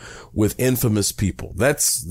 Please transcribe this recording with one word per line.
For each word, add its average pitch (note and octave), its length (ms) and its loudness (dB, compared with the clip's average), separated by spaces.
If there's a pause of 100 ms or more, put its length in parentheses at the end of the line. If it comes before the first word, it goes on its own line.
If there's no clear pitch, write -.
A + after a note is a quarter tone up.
(320)
with G#2 260 2
infamous A#2 540 2
people. F2+ 440 -2
That's C3+ 440 2 (100)